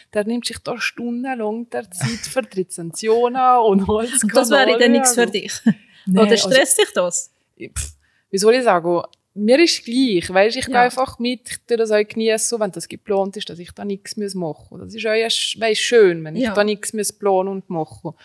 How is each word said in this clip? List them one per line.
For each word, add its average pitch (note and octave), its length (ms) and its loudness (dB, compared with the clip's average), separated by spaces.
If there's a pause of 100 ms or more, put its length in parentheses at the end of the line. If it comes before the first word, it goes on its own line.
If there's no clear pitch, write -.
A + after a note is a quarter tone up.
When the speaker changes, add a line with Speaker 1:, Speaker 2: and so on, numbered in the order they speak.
(140)
Speaker 1:
der G#3 120 -2
nimmt A#3 200 -4
sich A3+ 140 -10
da - 200 -8
stundenlang A#3+ 920 -6
der A#3+ 220 -10
Zeit A3+ 300 -6
für - 200 -6
die F#3+ 200 -6
Rezensionen A#3+ 960 0
und G3 280 4
alles A3+ 360 0
Speaker 2:
Und G#3+ 120 2
das C4 140 4
wäre C4 300 4
dann A#3+ 120 6
nichts B3+ 220 4
für A#3+ 100 2
Speaker 1:
anschauen. A3+ 100 -2
Speaker 2:
dich? G3+ 200 -6 (520)
Speaker 1:
Nein, F#3+ 200 4
Speaker 2:
Oder G#3 60 4
Speaker 1:
also G3+ 180 2
Speaker 2:
stresst C4+ 300 4
dich G#4 160 2
das? F3+ 360 -4 (280)
Speaker 1:
Pff, - 320 -12 (400)
wie G3 80 -2
soll A3 160 6
ich B3+ 80 2
sagen? F3 380 2 (340)
Mir A3 280 4
ist - 220 0
gleich, A#3 460 0
weisst, G#3 260 2
ich B3+ 80 -6
Speaker 2:
Ja. B3+ 80 -8
Speaker 1:
gehe B3 80 4
einfach B3 380 0
mit, A#3+ 300 -6
ich - 160 -10
tue A#3 120 -2
das A3 140 0
auch G#3+ 160 2
geniessen, A3 520 -2
wenn G3+ 120 -2
das - 160 -12
geplant G3 500 -4
ist, G3+ 120 -12
dass E3+ 100 -14
ich F3 120 -18
da G3+ 140 -16
nichts G3 320 -10
muss G3+ 180 -8
machen E3+ 360 -8
muss. F3+ 100 -18
Das F#3 140 -16
ist A3 120 -8
auch G#3+ 60 0
ja A3+ 140 0
sch-, - 320 -4
weisst, A3 220 0
schön, F#3+ 420 4
wenn D#3 120 -10
ich B3+ 80 -2
Speaker 2:
Ja. A3 100 -2
Speaker 1:
da G#3 100 2
nichts G#3 300 -4
muss G#3+ 200 -4
planen G3 360 0
und G3 200 -10
machen. D#3+ 420 -8 (140)